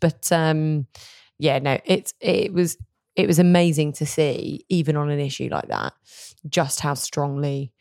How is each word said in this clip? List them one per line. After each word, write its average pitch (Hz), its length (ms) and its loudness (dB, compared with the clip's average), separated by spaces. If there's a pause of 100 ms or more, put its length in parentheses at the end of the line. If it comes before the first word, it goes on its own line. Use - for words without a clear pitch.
But, - 320 0
um, 156 520 0 (540)
yeah, 139 200 2
no, 139 260 0
it, - 340 -2
it 196 340 0
was, 175 240 0 (380)
it 185 100 2
was 165 140 4
amazing 175 540 4
to - 120 -4
see, - 640 -2
even 156 300 0
on 147 120 -2
an 147 100 0
issue 139 300 -4
like - 200 -6
that, 57 240 -4 (540)
just 143 340 -2
how 147 120 -2
strongly 139 880 -4